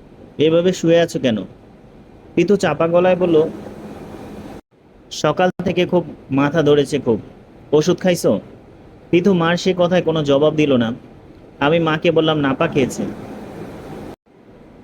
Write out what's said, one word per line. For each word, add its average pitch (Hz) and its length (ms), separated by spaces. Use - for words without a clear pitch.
এভাবে 170 360
শুয়ে 170 260
আছো 165 200
কেন?" 120 180
পিতু 175 200
চাপা 165 320
গলায় 180 280
বলল, 165 320
"সকাল 170 380
থেকে 175 220
খুব 165 200
মাথা 143 300
ধরেছে 143 380
খুব, 113 200
ওষুধ 160 280
খাইছো?" 165 400
পিতু 180 240
মার 170 240
সে 185 200
কথায় 175 240
কোনো 160 220
জবাব 143 320
দিল 143 220
না। 117 160
আমি 156 200
মাকে 156 320
বললাম, 160 280
"নাপা 143 280
খেয়েছে 127 360